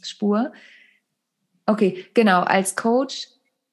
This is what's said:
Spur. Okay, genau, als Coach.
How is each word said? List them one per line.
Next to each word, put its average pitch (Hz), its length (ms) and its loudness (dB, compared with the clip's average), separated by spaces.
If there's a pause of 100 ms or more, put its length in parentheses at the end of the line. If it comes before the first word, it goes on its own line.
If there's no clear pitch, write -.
Spur. 208 500 -4 (1120)
Okay, 190 380 0 (100)
genau, 196 280 4
als - 340 0
Coach. 247 520 -2 (440)